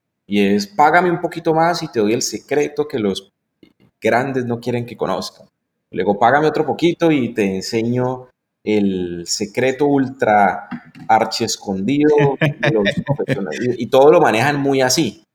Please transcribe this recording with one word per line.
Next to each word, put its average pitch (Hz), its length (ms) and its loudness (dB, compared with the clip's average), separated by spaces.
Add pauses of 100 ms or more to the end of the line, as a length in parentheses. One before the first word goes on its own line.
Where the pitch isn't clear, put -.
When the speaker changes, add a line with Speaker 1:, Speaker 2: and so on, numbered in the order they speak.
(240)
Speaker 1:
y 101 160 -2
es, 101 280 2
"Págame 170 420 2
un 170 100 -2
poquito 165 320 -4
más 165 300 0
y 156 60 -10
te - 100 -4
doy 107 140 2
el 127 100 -2
secreto 147 640 -4
que 131 140 -6
los 98 320 -4 (680)
grandes 127 460 0
no 117 140 -4
quieren 120 260 -4
que 110 100 -14
conozcan. - 520 -6 (420)
Luego 95 260 0
págame 135 300 4
otro 151 180 0
poquito 165 460 0
y 131 240 0
te 98 220 0
enseño 123 720 -4 (340)
el 92 640 0
secreto 131 600 -2
ultra 120 840 2 (400)
archiescondido 120 1300 0
de 147 300 0
los 107 140 0
Speaker 2:
<laughs> - 200 -4
Speaker 1:
profesionales". 117 760 -4
Y, - 40 -6
y 117 60 -6
todo 135 240 6
lo 170 80 6
manejan 139 400 2
muy 139 200 0
así. 127 440 -2 (100)